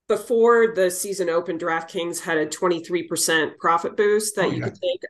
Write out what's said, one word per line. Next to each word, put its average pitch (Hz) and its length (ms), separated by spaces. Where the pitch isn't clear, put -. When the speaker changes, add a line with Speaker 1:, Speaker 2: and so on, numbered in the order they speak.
Speaker 1:
before 226 640
the 180 160
season 185 400
opened, 170 320
DraftKings 170 600
had 165 180
a 151 80
twenty-three 175 640
percent 160 500
profit 170 380
boost 208 400
that 190 80
Speaker 2:
Oh, - 60
Speaker 1:
you 127 80
Speaker 2:
yeah. - 80
Speaker 1:
could - 140
take 180 300